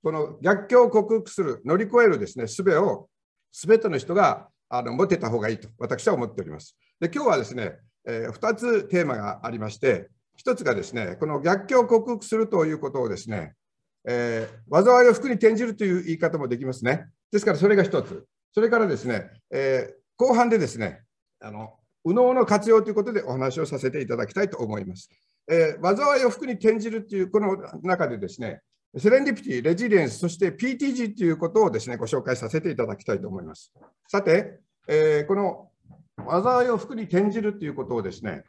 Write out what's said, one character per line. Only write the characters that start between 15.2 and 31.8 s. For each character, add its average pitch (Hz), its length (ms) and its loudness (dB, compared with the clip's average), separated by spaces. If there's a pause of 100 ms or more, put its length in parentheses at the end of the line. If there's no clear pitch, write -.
に 247 60 0
転 220 220 4
じ 240 100 0
る 220 100 -6
と 214 80 -4
い 185 160 2
う 175 40 -6
言 175 100 -4
い 160 60 -4
方 165 180 0
も 139 100 -4
で 120 120 -4
き 135 60 -8
ま 131 80 -4
す 113 120 -8
ね。 147 240 -2 (220)
で 208 80 2
す 208 60 -4
か 202 80 2
ら、 147 40 -2
そ 180 100 2
れ 208 80 6
が 190 60 6
一 160 220 0
つ。 - 220 -12 (280)
そ 214 80 2
れ 220 80 4
か 226 80 4
ら 226 80 4
で 156 100 0
す 110 100 -10
ね、 110 260 -4 (180)
え 135 400 0
ー、 - 40 -20 (220)
後 254 200 4
半 240 120 4
で 220 120 4
で 147 80 0
す 110 100 -10
ね、 104 240 -6 (380)
あ 107 100 -16
の、 107 300 -16 (240)
右 170 100 -2
脳 247 220 4
の 240 100 4
活 208 240 2
用 220 140 6
と 214 80 -6
い - 0 -
う - 20 -6
こ 208 100 0
と 233 100 -4
で 208 100 -2
お 127 80 -8
話 131 280 -4
を - 60 -2
さ 143 140 -8
せ 127 100 -2
て 147 100 -4
い 127 60 -4
た 120 100 -4
だ 117 120 -4
き - 80 -16
た 202 80 0
い 196 80 -2
と - 60 -12
思 107 200 -6
い 95 80 -8
ま 90 100 -12
す。 - 140 -20 (400)
え 160 320 2
ー、 190 160 2
災 285 240 2
い 254 40 2
を 240 40 4
福 - 160 -6
に 247 80 -4
転 220 240 2
じ 220 140 -6
る 220 160 -8
と 202 80 -10
い 190 80 -2
う 185 80 -4
こ 214 80 2
の 196 180 0 (240)
中 180 260 0
で 117 120 -6
で 95 100 -8
す - 100 -16
ね、 104 220 -8 (340)
セ 139 140 2
レ 262 100 8
ン 277 60 0
デ 277 60 0
ィ 214 40 -2
ピ - 60 -18
テ - 80 -10 (120)
ィ、 - 20 -12
レ 165 120 2
ジ 226 140 -4
リ 208 60 4
エ 170 80 6
ン 131 80 -2
ス、 - 80 -14
そ 175 100 -2
し - 80 -10
て 185 140 0
ピ 262 220 -4
ー 247 60 -10
テ 277 100 -2
ィ - 20 -2
ー - 20 -4
ジ 247 120 -4
ー 208 100 -8
と 196 80 -4
い 165 80 2
う 156 60 -2
こ 165 120 -4
と 214 140 4
を 170 80 2
で 107 80 -4
す 120 100 -10